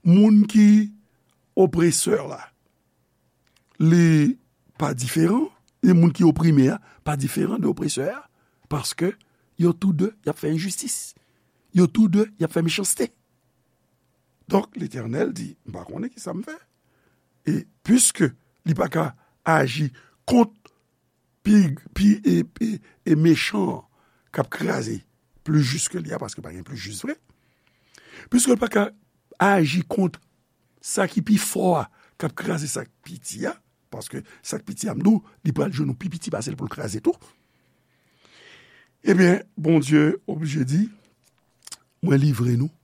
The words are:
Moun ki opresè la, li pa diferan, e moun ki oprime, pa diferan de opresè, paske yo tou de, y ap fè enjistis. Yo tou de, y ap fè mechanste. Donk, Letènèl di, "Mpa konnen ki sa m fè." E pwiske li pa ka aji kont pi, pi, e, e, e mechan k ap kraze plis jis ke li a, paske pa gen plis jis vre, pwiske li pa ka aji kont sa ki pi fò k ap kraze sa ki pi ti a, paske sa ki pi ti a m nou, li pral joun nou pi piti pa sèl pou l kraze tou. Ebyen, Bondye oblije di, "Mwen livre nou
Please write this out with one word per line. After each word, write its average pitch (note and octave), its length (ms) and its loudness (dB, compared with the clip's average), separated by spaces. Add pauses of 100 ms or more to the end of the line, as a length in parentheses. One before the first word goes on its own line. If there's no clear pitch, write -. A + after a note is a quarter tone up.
Moun G#3 460 6
ki G#3 400 6 (680)
opresè E3 580 2 (100)
la, - 140 -14 (1400)
li D#3+ 560 4 (440)
pa D3 160 -2
diferan, E3 500 0 (340)
e F3+ 140 6
moun E3+ 180 4
ki F3 160 2
oprime, D3 460 4 (320)
pa D3 100 -4
diferan F#3+ 460 -4
de - 80 0
opresè, - 380 -6 (640)
paske E3 400 -4 (480)
yo E3+ 160 4
tou F#3+ 180 0
de, F#3 160 0 (140)
y D3 80 -2
ap - 80 -10
fè D#3 100 -4
enjistis. - 640 -8 (600)
Yo F3+ 100 6
tou G#3+ 240 2
de, G#3 160 2 (140)
y D#3+ 60 0
ap - 80 -10
fè E3 100 0
mechanste. - 460 -4 (1400)
Donk, G3 240 -2
Letènèl B2+ 580 -6
di, - 220 -12 (120)
"Mpa - 180 -14
konnen A#3+ 260 -12
ki - 80 -20
sa - 160 -12
m G3 80 -10
fè." D#4 140 -14 (880)
E - 180 -4 (200)
pwiske G3+ 480 2 (340)
li E3 80 0
pa - 140 -2
ka D#3 260 -4 (300)
aji D3 480 0 (340)
kont A#3 240 4 (920)
pi, G3 340 4 (180)
pi, G#3 300 2
e, F3 200 2 (160)
e, A3 200 -4 (260)
e E3 80 2
mechan E3 720 0 (480)
k - 80 -6
ap - 100 -4
kraze - 500 -6 (440)
plis D3 280 0
jis D3 200 -6
ke F3 80 -8
li D#3 140 -10
a, D3 60 -8
paske - 240 -14
pa - 100 -16
gen - 120 -16
plis B2 140 -14
jis G2 240 -14
vre, C#4+ 120 -10 (1160)
pwiske B3 220 4
li G#3 60 0
pa A#3 120 -2
ka G#3 160 0 (520)
aji F3 480 2
kont - 300 -2 (600)
sa F#3+ 300 -4
ki - 160 -2
pi G#3+ 140 4
fò F3 440 -2 (360)
k D#3+ 80 -6
ap - 80 -10
kraze D#3+ 340 -6
sa C3 140 -8
ki - 120 -20 (100)
pi D#3+ 120 -16
ti - 300 -12
a, E4+ 60 -8 (380)
paske - 300 -14 (200)
sa - 180 -10
ki - 80 -18
pi G3+ 100 -14
ti A3 120 -8
a - 60 -8
m C#3+ 80 -6
nou, G#3+ 200 4 (200)
li C#3+ 120 -2
pral C#3+ 160 -2
joun C3+ 180 -4
nou B2 80 -8
pi F#3 140 -8
piti E3+ 200 -10
pa G#2 120 -6
sèl - 140 -10
pou G#2+ 100 -8
l - 40 -12
kraze G#2+ 320 -10
tou. F4 120 0 (1800)
Ebyen, F3+ 400 4 (160)
Bondye D#3 720 2
oblije D3+ 360 -4
di, F3+ 260 0 (1120)
"Mwen C#3 180 2
livre A#2+ 360 0
nou C#3 120 -2 (160)